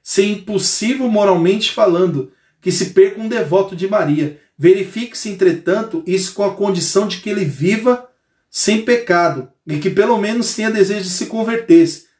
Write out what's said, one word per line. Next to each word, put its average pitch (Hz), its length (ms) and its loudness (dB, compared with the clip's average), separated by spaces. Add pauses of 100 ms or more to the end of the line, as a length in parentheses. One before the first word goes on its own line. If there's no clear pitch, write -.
ser - 220 0
impossível 214 840 -2
moralmente 202 640 2
falando, 175 580 0 (300)
que 180 100 -2
se 180 200 -2
perca 196 280 4
um 220 80 -6
devoto 196 480 0
de 170 100 -6
Maria. 151 540 -2 (180)
Verifique-se, 196 680 0
entretanto, 180 800 0
isso 185 260 -2
com 202 120 -2
a 190 80 -2
condição 196 520 -2
de 190 120 -6
que - 120 -10
ele 202 140 -2
viva 214 680 0 (400)
sem 220 340 0
pecado, 170 640 0 (180)
e 151 100 -4
que 151 120 -2
pelo 214 280 2
menos 220 380 -2
tenha 220 160 -2
desejo 208 320 2
de 180 60 -8
se - 160 -4
converter-se. 220 800 2 (140)